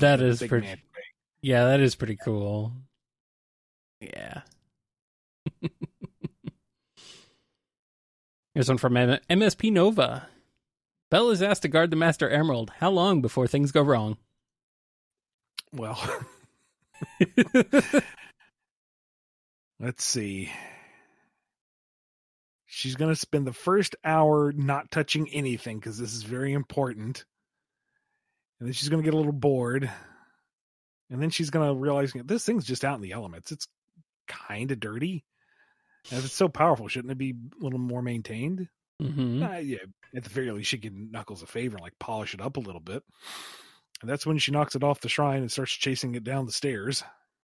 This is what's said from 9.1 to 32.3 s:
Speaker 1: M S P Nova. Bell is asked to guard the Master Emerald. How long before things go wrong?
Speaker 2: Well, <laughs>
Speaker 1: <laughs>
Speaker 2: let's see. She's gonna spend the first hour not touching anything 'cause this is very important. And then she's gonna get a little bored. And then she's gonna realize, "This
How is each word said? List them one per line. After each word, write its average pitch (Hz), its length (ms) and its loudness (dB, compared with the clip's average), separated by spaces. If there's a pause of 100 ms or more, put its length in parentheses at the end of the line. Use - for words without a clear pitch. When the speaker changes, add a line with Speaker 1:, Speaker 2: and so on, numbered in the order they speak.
Speaker 1:
M 185 120 4
S 214 140 4
P 220 160 2
Nova. 180 560 4 (840)
Bell 233 200 6
is 185 100 2
asked 202 220 2
to 165 40 2
guard 160 220 4
the 160 60 0
Master 160 340 4
Emerald. 135 500 2
How 180 120 2
long 180 300 4
before 123 260 2
things 139 240 2
go 151 100 6
wrong? 113 360 2 (1600)
Speaker 2:
Well, 117 260 -8 (1200)
<laughs> - 0 -
Speaker 1:
<laughs> - 840 4 (1800)
Speaker 2:
let's 120 240 -6
see. 98 480 -4 (2250)
She's - 300 -8
gonna 156 200 0
spend 143 320 -2
the 120 60 -6
first 190 500 0
hour 151 480 6
not 143 400 -2
touching 151 400 -2
anything 120 500 -4
'cause 110 160 -10
this 113 160 -8
is 113 100 -10
very 127 300 -4
important. 127 720 -4 (1300)
And 117 80 -8
then 131 60 -4
she's 131 160 -4
gonna 160 140 2
get 156 100 4
a 156 40 4
little 151 140 4
bored. 131 580 2 (1200)
And 127 120 -6
then 165 100 0
she's 156 180 -2
gonna 147 240 2
realize, 139 400 0
"This 135 320 -4